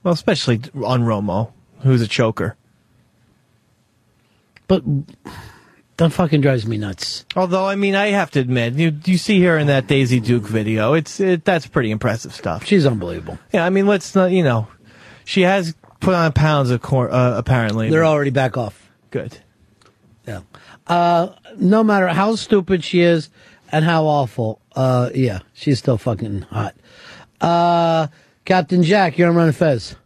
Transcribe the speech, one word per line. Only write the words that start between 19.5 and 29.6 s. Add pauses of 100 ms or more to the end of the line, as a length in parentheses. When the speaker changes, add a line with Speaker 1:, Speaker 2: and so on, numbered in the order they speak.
Speaker 2:
Yeah. (460)
Uh, (280)
no
matter
how
stupid
she
is (420)
and
how
awful, (140)
uh,
yeah, (120)
she's
still
fucking
hot. (680)
Uh, (380)
Captain
Jack,
you're
on
Ron
and
Fez. (120)